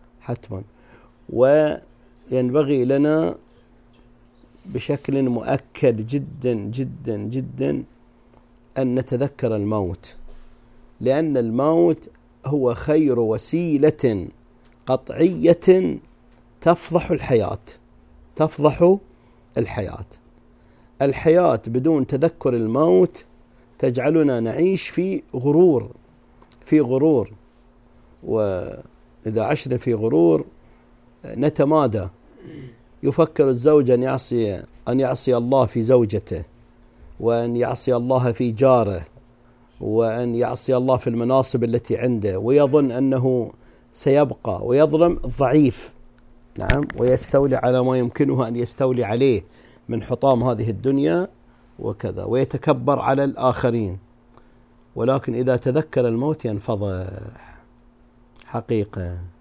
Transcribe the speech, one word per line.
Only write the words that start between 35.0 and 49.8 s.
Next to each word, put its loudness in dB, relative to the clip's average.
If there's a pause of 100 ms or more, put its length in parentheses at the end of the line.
الله 2
في -2
زوجته، 0 (760)
وأن 0
يعصي -2
الله 0
في -2
جاره، 2 (800)
وأن -2
يعصي -2
الله 2
في -6
المناصب 0
التي -2
عنده، -2
ويظن 2
أنه 0 (420)
سيبقى، 0
ويظلم 2
الضعيف. 0 (640)
نعم، 0 (100)
ويستولي 2
على 2
ما 0
يمكنه 0
أن -6
يستولي -2
عليه 2 (460)